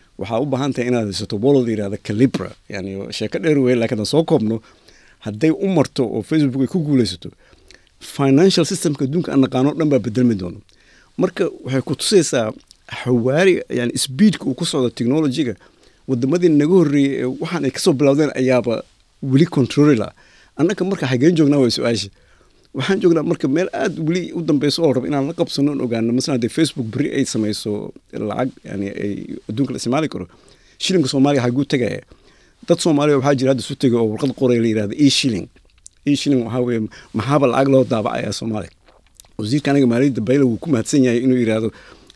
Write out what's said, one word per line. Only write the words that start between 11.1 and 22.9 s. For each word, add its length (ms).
Marka, 260
waxay 180
ku 140
tusaysaa 560
xawaari, 500
yani, 260
speedka 480
uu 100
ku 100
socdo 260
technology-ga. 640
Waddamadii 420
naga 240
horreeyey 380
ee 60
waxaan 240
ay 60
ka 100
soo 140
bilowdeen 400
ayaaba 480
weli 240
control 500
la. 160
Annaka 260
marka 220
xaggeen 300
joognaa 260
way 80
su-aasha. 380
Waxaan 260